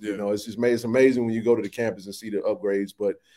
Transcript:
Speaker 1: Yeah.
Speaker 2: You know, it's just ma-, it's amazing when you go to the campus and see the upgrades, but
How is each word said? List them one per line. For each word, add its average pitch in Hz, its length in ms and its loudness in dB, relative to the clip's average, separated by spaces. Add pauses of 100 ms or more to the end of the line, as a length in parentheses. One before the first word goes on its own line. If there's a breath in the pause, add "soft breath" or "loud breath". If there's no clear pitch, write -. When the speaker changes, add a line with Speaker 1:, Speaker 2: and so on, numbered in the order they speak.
Speaker 1:
Yeah. 107 100 -4
Speaker 2:
You 98 60 -6
know, 101 140 -2
it's 104 140 -4
just 101 120 -12
ma-, 120 100 0
it's 117 160 2
amazing 123 420 4
when 113 100 -2
you 110 80 -4
go 117 120 4
to 110 60 2
the 101 80 -6
campus 101 380 -4
and 101 80 -12
see 110 160 -14
the 101 80 -2
upgrades, 101 580 -2
but 98 180 -2 (220 soft breath)